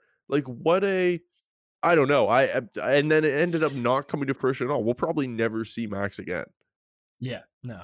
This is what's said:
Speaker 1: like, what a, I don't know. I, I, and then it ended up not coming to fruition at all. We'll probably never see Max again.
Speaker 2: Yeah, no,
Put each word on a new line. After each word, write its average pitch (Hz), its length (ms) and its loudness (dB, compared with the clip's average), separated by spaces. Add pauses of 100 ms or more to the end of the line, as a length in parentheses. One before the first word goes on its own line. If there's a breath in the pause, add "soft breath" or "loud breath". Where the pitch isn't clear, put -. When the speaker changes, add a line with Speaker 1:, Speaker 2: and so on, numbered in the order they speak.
(280)
Speaker 1:
like, 143 160 0
what 151 400 0
a, 180 360 0 (600)
I 170 120 4
don't 143 140 4
know. 131 200 4
I, 120 320 4 (220)
I, 117 120 2
and 147 180 2
then 156 120 4
it 143 140 0
ended 165 240 0
up 143 120 0
not 127 340 0
coming 143 200 -4
to 135 60 -2
fruition 127 340 -2
at 143 40 -2
all. 127 100 0
We'll 117 120 0
probably 160 320 -2
never 113 400 -2
see 113 200 -8
Max 101 320 -6
again. 87 280 -8 (760)
Speaker 2:
Yeah, 120 200 -8 (200)
no, 117 220 -14